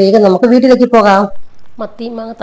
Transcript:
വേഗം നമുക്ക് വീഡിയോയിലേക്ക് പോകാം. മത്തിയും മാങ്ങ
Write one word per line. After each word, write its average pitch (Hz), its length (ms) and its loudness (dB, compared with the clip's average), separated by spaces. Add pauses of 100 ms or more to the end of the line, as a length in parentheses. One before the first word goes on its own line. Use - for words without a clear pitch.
വേഗം 196 260 2
നമുക്ക് 190 260 0
വീഡിയോയിലേക്ക് 254 440 2
പോകാം. 202 260 2 (640)
മത്തിയും 226 340 -14
മാങ്ങ 226 240 -14